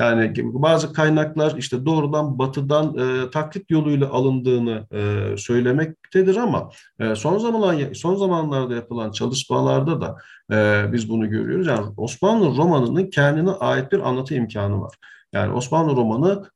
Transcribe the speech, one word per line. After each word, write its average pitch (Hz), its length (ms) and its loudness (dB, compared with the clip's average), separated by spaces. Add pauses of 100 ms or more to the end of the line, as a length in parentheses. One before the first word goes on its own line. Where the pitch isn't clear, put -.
Yani 113 360 2
bazı 143 560 0
kaynaklar 156 680 0
işte 127 280 -6
doğrudan 151 520 0
batıdan, 143 600 0
e, 127 320 -2
taklit 156 400 -6
yoluyla 147 400 2
alındığını, 123 840 0
e, 104 440 -2
söylemektedir 160 1000 0
ama, 185 340 -2 (300)
e, 110 140 -2
son 160 240 0
zamanlar, 190 560 0
son 180 200 -2
zamanlarda 160 600 -2
yapılan 117 360 -6
çalışmalarda 135 880 0
da, - 160 -6 (360)
e, 104 400 4
biz 113 180 -2
bunu 110 200 0
görüyoruz. 120 360 -2
Yani 113 200 0 (100)
Osmanlı 160 600 2
romanının 156 540 2
kendine 151 400 2
ait 131 420 -2
bir 196 160 0
anlatı 135 260 -4
imkanı 104 460 -2
var. - 140 -10 (380)
Yani 98 200 0
Osmanlı 151 440 0
romanı 135 480 2 (120)